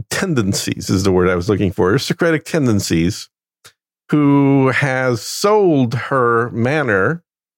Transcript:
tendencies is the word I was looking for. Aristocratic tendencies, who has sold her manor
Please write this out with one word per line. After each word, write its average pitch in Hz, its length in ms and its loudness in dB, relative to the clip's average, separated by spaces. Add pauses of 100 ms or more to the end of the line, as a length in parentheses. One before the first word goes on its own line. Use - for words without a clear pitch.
(120)
tendencies 117 800 -2
is 98 100 0
the 95 100 2
word 90 160 4
I 92 80 2
was 87 140 -2
looking 98 220 0
for. 90 180 0
Aristocratic 160 560 -2
tendencies, 101 840 -2 (840)
who 139 560 4
has 131 560 -2
sold 170 720 2
her 120 560 0
manor 123 720 0 (340)